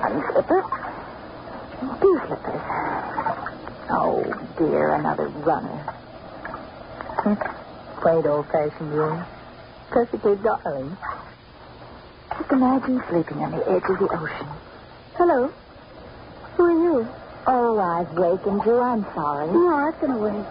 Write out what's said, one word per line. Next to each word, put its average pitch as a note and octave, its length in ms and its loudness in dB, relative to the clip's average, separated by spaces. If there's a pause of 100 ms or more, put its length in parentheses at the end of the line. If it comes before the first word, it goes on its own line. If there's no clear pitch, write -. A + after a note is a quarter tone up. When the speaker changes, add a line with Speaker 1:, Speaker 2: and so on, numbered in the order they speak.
Speaker 1:
One - 200 0 (100)
slipper. F4 280 6 (1400)
Two F#4 260 6
slippers. - 340 -6 (1300)
Oh, - 320 2 (340)
dear, D3+ 380 4
another D3+ 320 0 (200)
runner. D3+ 320 0 (1400)
Hmm. G#3 100 4 (680)
Quaint E3 240 4
old-fashioned D3 640 0
room. D#3 320 0 (680)
Perfectly A3+ 540 2
darling. E3 540 -2 (1400)
Just - 140 -4
imagine B3+ 580 4
sleeping E4 300 0
on - 120 -2
the - 180 -2
edge F#3 200 2
of F#3 100 0
the G3 120 2
ocean. D#3 360 -6 (680)
Speaker 2:
Hello. D4+ 320 4 (1080)
Who F4+ 60 6
are E4+ 80 8
you? D#4+ 360 4 (400)
Speaker 1:
Oh, A#3+ 320 4
I've E3+ 380 0
wakened F#3 480 2
you. A#3+ 140 6
I'm B3 240 2 (120)
sorry. D3 320 -2
Speaker 2:
No, E4+ 280 6
I've D4 260 0
been D4 100 0
away. G#3 400 -2